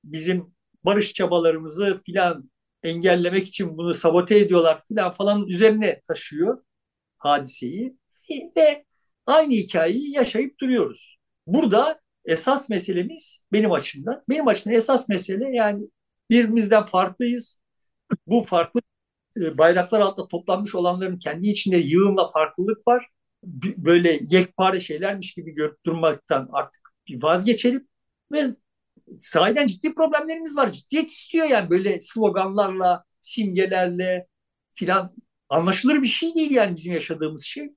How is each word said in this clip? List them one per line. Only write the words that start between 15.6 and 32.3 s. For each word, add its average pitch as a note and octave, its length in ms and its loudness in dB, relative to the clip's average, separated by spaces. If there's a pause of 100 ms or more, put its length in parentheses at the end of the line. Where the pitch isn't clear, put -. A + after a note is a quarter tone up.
birbirimizden A3 560 4
farklıyız. A#3 720 -2 (680)
Bu A3 140 2
farklı, F3 400 0 (560)
e, D#3+ 200 -4
bayraklar F3 420 4
altında F#3+ 280 0
toplanmış F#3+ 480 -4
olanların F3+ 440 -2
kendi E3+ 300 -4
içinde G3+ 280 0
yığınla F3 540 2
farklılık F3+ 560 -2
var. A#3+ 200 2 (360)
B-, F3 420 -8
böyle E3+ 340 4 (100)
yekpare F#3 500 2
şeylermiş F#3 540 -8
gibi D#3+ 200 -16
görüp D3+ 320 -6
durmaktan D#3 680 -2
artık - 360 -8 (180)
bir B2 160 -10
vazgeçelim A3 640 0 (440)
ve C#4+ 240 -2 (640)
sahiden A3+ 480 2
ciddi B3+ 280 -4
problemlerimiz D#4 640 -2
var. B3 140 2
Ciddiyet D#4+ 380 -4
istiyor - 380 -2
yani G#3 220 0
böyle F#3 320 0
sloganlarla, F#3+ 1040 0 (180)